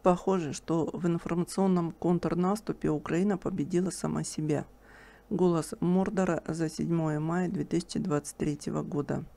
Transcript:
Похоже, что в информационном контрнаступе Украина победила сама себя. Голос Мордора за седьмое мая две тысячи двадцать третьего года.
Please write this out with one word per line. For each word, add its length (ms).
Похоже, 480
что 400
в 160
информационном 840
контрнаступе 960
Украина 480
победила 520
сама 360
себя. 400
Голос 500
Мордора 640
за 240
седьмое 520
мая 260
две 160
тысячи 360
двадцать 360
третьего 480
года. 400